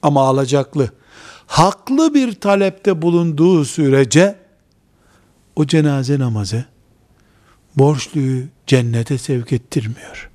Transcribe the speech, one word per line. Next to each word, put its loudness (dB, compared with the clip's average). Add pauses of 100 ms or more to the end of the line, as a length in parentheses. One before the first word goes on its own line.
Ama 2
alacaklı, -2 (560)
haklı 0
bir 2
talepte -2
bulunduğu 2
sürece, 2 (1200)
o 0
cenaze 0
namazı -4 (1120)
borçluyu 0 (220)
cennete 0
sevk -6
ettirmiyor. -8